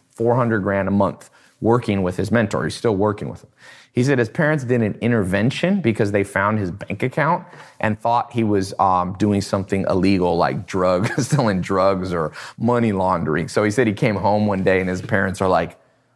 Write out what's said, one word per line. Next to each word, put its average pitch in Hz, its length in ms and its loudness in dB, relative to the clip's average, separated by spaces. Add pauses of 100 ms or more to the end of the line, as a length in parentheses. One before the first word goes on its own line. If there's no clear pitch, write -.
(120)
four 117 240 0
hundred 113 280 0
grand 98 260 0
a - 20 0
month 98 380 0 (320)
working 104 420 2
with 90 140 -2
his 101 120 -2
mentor. 107 360 0
He's - 100 -6
still 110 220 0
working 101 320 -2
with - 160 -14
him. - 40 -20 (440)
He 123 100 2
said 135 160 2
his 113 80 2
parents 151 380 0
did 120 160 2
an 104 180 0
intervention 117 800 0
because 110 320 0
they 101 140 2
found 104 340 0
his 92 120 -2
bank - 300 -10
account 147 440 -2 (340)
and 107 180 -2
thought 117 360 -2
he 117 100 0
was, 101 360 0
um, 92 380 0
doing 101 220 2
something 98 500 -2
illegal, 92 460 2
like 78 320 -2
drug, 92 400 0
<laughs> - 120 -8
selling 117 420 0
drugs 92 520 0
or 80 200 -4 (240)
money 120 340 0
laundering. 87 560 0
So 107 160 0
he 104 80 2
said 117 160 2
he 104 60 2
came 104 240 0
home 104 280 0
one 98 160 0
day 95 200 4
and 92 80 -2
his 92 120 -2
parents 98 400 -2
are 95 60 2
like, 85 300 0 (380)